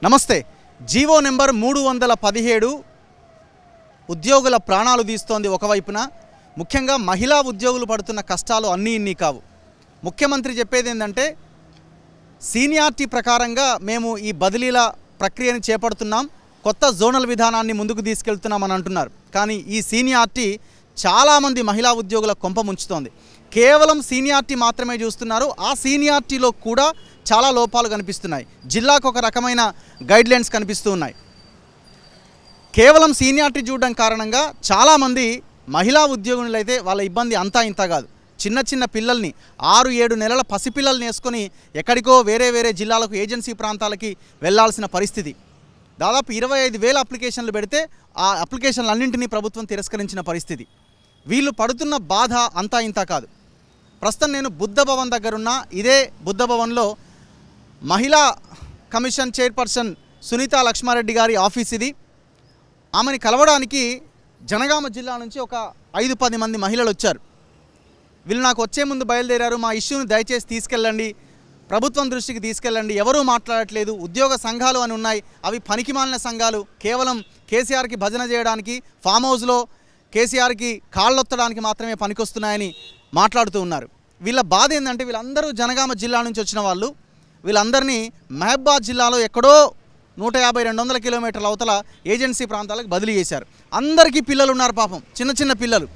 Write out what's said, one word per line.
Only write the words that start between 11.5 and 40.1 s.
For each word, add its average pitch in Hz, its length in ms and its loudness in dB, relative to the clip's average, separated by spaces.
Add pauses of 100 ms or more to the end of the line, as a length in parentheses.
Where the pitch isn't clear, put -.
సీనియారిటీ 294 600 0
ప్రకారంగా 240 800 0
మేము 226 360 -4
ఈ 214 140 -6
బదిలీల 233 600 0 (280)
ప్రక్రియను 240 400 -2 (100)
చేపడుతున్నాం, 220 580 -2 (360)
కొత్త 214 260 2
జోనల్ 240 360 2
విధానాన్ని 226 460 0
ముందుకు 214 280 -4
తీసుకెళ్తున్నామని 208 720 -4
అంటున్నారు. 185 380 -4 (240)
కానీ 208 200 -2
ఈ 202 280 -6
సీనియారిటీ 233 800 0 (460)
చాలామంది 269 560 4
మహిళా 220 300 2
ఉద్యోగుల 214 400 -2
కొంప 190 280 -4
ముంచుతోంది. 185 500 -6 (420)
కేవలం 302 500 6
సీనియారిటీ 277 520 -2
మాత్రమే 240 420 -2
చూస్తున్నారు. 226 640 -4
ఆ 226 140 0
సీనియారిటీలో 277 760 0
కూడా 233 420 0 (400)
చాలా 240 180 6
లోపాలు 240 380 2
కనిపిస్తున్నాయి. 180 580 -6 (200)
జిల్లాకు 262 420 2
ఒక 240 100 -2
రకమైన 240 540 0 (300)
గైడ్‌లైన్స్ 233 480 6
కనిపిస్తూ 214 400 -4
ఉన్నాయి. 156 240 -4 (1600)
కేవలం 302 400 8
సీనియారిటీ 277 460 2 (100)
చూడడం 254 220 0
కారణంగా 220 600 0 (200)
చాలామంది 254 720 4 (260)
మహిళా 214 360 4
ఉద్యోగులైతే 240 760 -2
వాళ్ళ 196 220 -2
ఇబ్బంది 226 340 -2
అంతా 196 280 0
ఇంత 208 220 -2
కాదు. 165 240 -2 (380)
చిన్న 220 120 -2
చిన్న 262 260 -2
పిల్లల్ని, 226 500 -2 (280)
ఆరు 233 280 6
ఏడు 240 240 2